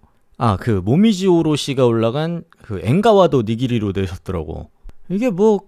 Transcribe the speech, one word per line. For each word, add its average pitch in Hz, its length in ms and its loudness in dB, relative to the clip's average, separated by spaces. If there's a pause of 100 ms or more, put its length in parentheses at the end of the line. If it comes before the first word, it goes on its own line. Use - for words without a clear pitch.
(420)
아, 110 140 2
그 - 140 -4 (120)
모미지 185 440 2
오로시가 156 580 0
올라간 123 600 0 (180)
그 95 200 -10
엔가와도 175 640 4
니기리로 113 480 -2
내셨더라고. 87 760 -8 (400)
이게 208 180 -2
뭐 202 400 2